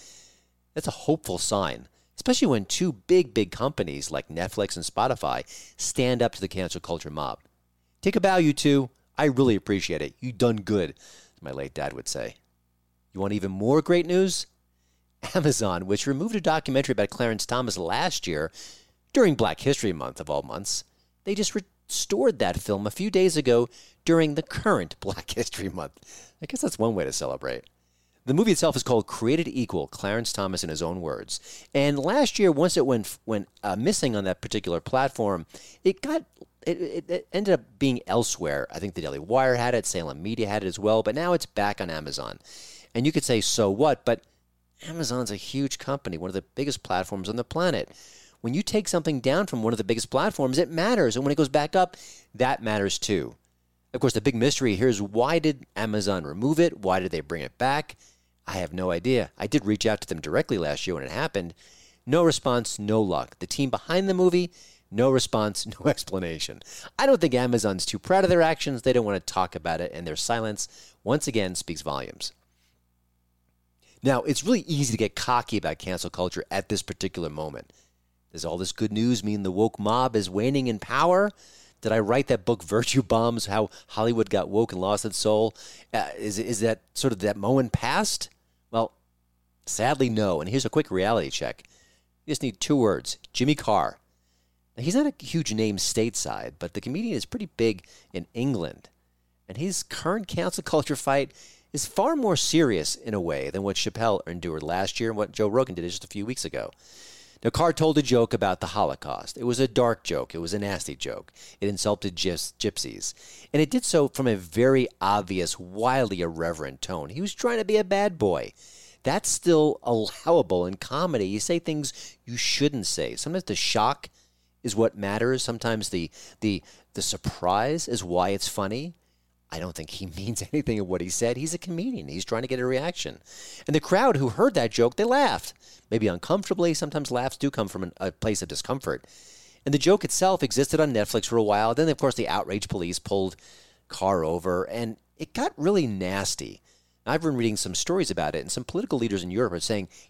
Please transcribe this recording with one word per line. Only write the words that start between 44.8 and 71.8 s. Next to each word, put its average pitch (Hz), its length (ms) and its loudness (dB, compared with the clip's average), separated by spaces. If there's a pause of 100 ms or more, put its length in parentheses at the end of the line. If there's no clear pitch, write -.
Amazon's 127 460 -4
a 104 40 -6
huge - 420 -4
company, 135 380 -6
one 87 140 -6
of 92 40 -6
the 95 80 -4
biggest - 420 -6
platforms 92 440 -2
on 110 80 -6
the 120 60 -4
planet. 160 480 -2 (520)
When 117 120 -2
you 196 100 0
take 208 240 -2
something 156 320 0
down 147 260 2
from 120 160 -4
one 113 100 2
of 113 40 0
the 107 80 -2
biggest 113 260 -2
platforms, 139 480 0
it 175 100 4
matters. 165 460 2
And 131 100 -2
when 143 60 2
it 147 80 0
goes 147 100 4
back 147 280 0
up, 185 200 4 (380)
that 127 260 2
matters 107 380 0
too. 78 380 -2 (580)
Of 127 60 -6
course, 127 140 4
the 110 60 0
big 127 140 2
mystery 120 400 2
here 113 140 4
is 104 120 2
why 117 380 2
did 151 260 0 (120)
Amazon 104 480 -2
remove 110 340 -2
it? 165 220 2
Why 95 180 2
did 92 140 -4
they 82 80 -2
bring 78 220 -8
it 64 140 -10
back? 139 400 -2 (480)
I 95 100 -10
have 90 180 -4
no 92 180 -2
idea. 104 480 0
I 101 80 -4
did 127 180 0
reach 104 220 0
out 107 140 0
to - 80 -14
them 82 120 -8
directly 95 380 -2
last 73 280 -4
year 90 100 -2
when 67 80 -8
it 67 80 -10
happened. 98 420 -4 (500)
No 165 200 4
response, 123 560 2
no 107 200 2
luck. 87 380 -2
The - 80 -10
team 135 240 -2
behind 175 380 0
the 190 60 2
movie, 180 360 4 (400)
no 120 180 4
response, 110 580 2
<laughs> 110 140 -14
no - 80 0
explanation. 90 720 -4 (360)
I 262 80 4
don't 262 140 6
think 135 140 2
Amazon's 113 520 2
too - 140 -4
proud 190 240 4
of 175 60 0
their 175 120 6
actions. 151 400 0
They 131 100 4
don't 117 140 4
want 98 180 -2
to - 80 -10
talk 92 220 0
about 82 260 -4
it, 87 140 -6
and 85 100 -10
their 78 120 -6
silence, - 880 -4
once 127 240 0
again, 101 260 0
speaks 78 280 -8